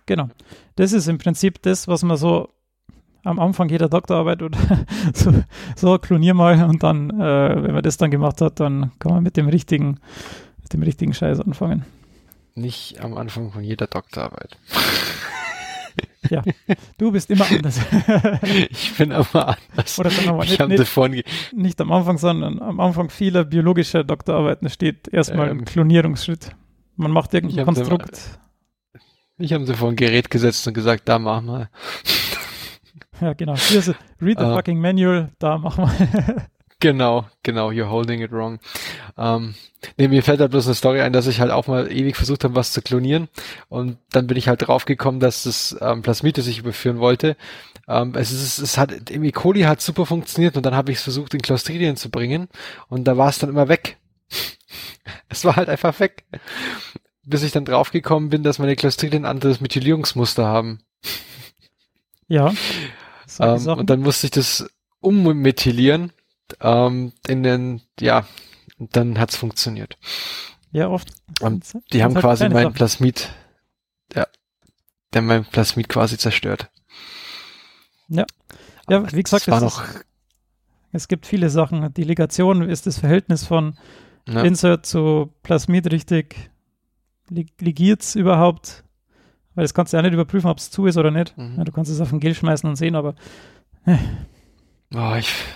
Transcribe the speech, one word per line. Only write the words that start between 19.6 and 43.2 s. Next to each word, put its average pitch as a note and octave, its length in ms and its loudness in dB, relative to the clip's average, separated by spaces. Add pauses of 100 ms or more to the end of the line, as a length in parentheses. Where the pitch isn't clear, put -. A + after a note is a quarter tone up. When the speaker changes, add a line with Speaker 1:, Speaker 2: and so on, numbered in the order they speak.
Speaker 2:
anders. - 280 -4
Speaker 1:
Oder F3 120 0
sagen F#3 180 0
wir E3+ 40 2
mal, E3 120 0
Speaker 2:
Ich E3+ 80 -2
Speaker 1:
nicht, F#3+ 80 2
Speaker 2:
hab C#3+ 80 2
Speaker 1:
nicht, F#3+ 120 4
Speaker 2:
davon C3 320 2
ge- B2 120 -6 (280)
Speaker 1:
nicht F#3 280 -2
am D#3 120 0
Anfang, F3+ 240 2
sondern D#3 440 -2
am F#3 200 -6
Anfang F3 300 0
vieler F#3 340 0
biologischer E3 580 2
Doktorarbeiten D3+ 680 -2
steht - 360 -4
erstmal D3+ 440 0
ein D3 100 -4
Speaker 2:
Ähm, A#2 60 -8
Speaker 1:
Klonierungsschritt. D#3+ 920 2 (400)
Man D#3+ 160 -2
macht D#3+ 220 0
irgendein E3+ 200 -2
Speaker 2:
ich C#3 60 -2
hab C3+ 140 0
Speaker 1:
Konstrukt. - 680 -4 (960)
Speaker 2:
Ich E3 160 -4
hab D#3 140 -2
sie B2+ 80 -2
vor A#2 160 0
ein A#2 60 -2
Gerät A#2+ 340 2
gesetzt A#2 360 0
und A2+ 80 -6
gesagt, A2 340 0
„Da, A2+ 100 4
mach A2+ 240 -2
mal.“ A#2 260 -8 (1500)
Speaker 1:
Ja, E3 140 -2
genau. D3 220 -4
Hier G3+ 240 2
ist F3 80 -2
es. F3 80 0 (240)
„Read G#3 180 0
the A#2+ 80 0
Speaker 2:
Äh. A#2 80 2
Speaker 1:
fucking F3 260 -2
manual“, F3+ 580 2
da, D#3 200 0
mach D#3 180 -4
mal. - 180 2
<laughs> F#3 540 0 (320)
Speaker 2:
Genau, B2+ 440 2 (180)
genau, A2+ 280 -2
„You're A2+ 180 -2
holding A#2 320 -2
it A2+ 100 -8
wrong.“ A2+ 280 -6 (580)
Ähm, A#2 380 -2 (420)
nee, C3+ 120 4
mir C3+ 140 4
fällt D3 180 4
da C#3+ 80 4
bloß B2+ 180 2
eine B2+ 80 2
Story C3 260 2
ein, B2+ 140 0
dass B2+ 120 4
ich A#2+ 140 0
halt B2 100 2
auch B2+ 160 0
mal B2+ 240 -2
ewig C3+ 240 -2
versucht C3+ 300 -2
habe, B2 120 0
was B2 160 0
zu - 100 -4
klonieren. C#3 460 0 (420)